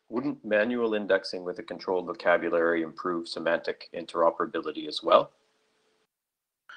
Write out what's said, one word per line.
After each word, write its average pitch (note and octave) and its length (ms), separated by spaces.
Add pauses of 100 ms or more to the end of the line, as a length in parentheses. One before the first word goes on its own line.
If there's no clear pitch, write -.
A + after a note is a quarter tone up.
Wouldn't C3 360
manual A2+ 500
indexing G2 500
with F2 140
a - 40
controlled F2+ 440
vocabulary E2+ 760
improve E2+ 460
semantic - 680
interoperability E2 920
as - 140
well? - 280 (1500)